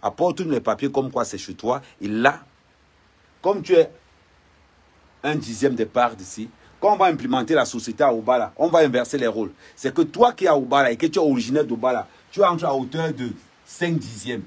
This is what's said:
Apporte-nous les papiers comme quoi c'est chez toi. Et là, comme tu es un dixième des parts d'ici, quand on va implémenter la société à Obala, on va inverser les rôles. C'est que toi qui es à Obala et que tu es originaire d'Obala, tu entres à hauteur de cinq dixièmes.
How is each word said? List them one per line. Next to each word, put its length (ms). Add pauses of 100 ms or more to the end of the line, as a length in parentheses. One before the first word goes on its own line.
Apporte-nous 480
les 80
papiers 320
comme 180
quoi 160
c'est 140
chez 160
toi. 260 (180)
Et 80
là, 360 (960)
comme 220
tu 100
es 160 (1300)
un 120
dixième 380
des 140
parts 280
d'ici, 320 (320)
quand 140
on 40
va 100
implémenter 480
la 100
société 380
à 100
Obala, 420
on 120
va 120
inverser 380
les 80
rôles. 260 (240)
C'est 160
que 120
toi 300
qui 120
es 20
à 80
Obala 360
et 40
que 120
tu 100
es 40
originaire 440
d'Obala, 420 (240)
tu 120
entres 220
à 100
hauteur 380
de 180 (340)
cinq 320
dixièmes. 500